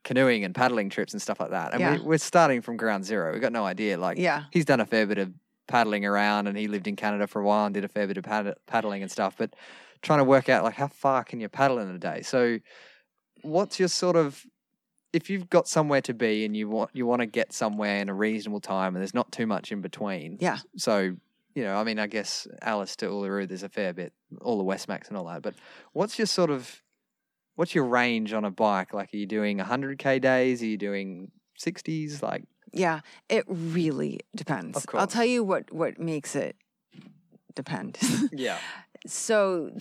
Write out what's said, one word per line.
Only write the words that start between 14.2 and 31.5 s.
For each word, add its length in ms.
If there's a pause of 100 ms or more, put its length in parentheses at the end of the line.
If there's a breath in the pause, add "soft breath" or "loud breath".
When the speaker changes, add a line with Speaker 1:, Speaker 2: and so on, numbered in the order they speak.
Speaker 1:
if 160
you've 220
got 180
somewhere 320
to 140
be 320
and 100
you 100
want, 280
you 100
wanna 220
get 260
somewhere 460
in 100
a 60
reasonable 460
time 360
and 60
there's 100
not 200
too 140
much 240
in 120
between. 580
Speaker 2:
Yeah. 200 (180)
Speaker 1:
So, 360 (400)
you 80
know, 140
I 80
mean, 140
I 80
guess 400 (160)
Alice 340
to 100
Uluru, 400
there's 160
a 60
fair 240
bit, 220 (260)
all 160
the 80
Westmacs 440
and 100
all 80
that. 160
But 120 (380 loud breath)
what's 260
your 80
sort 240
of, 320 (720)
what's 200
your 120
range 480
on 100
a 60
bike? 420
Like, 220
are 20
you 100
doing 340
a 40
hundred 340
K 200
days? 420
Are 60
you 100
doing 540 (260)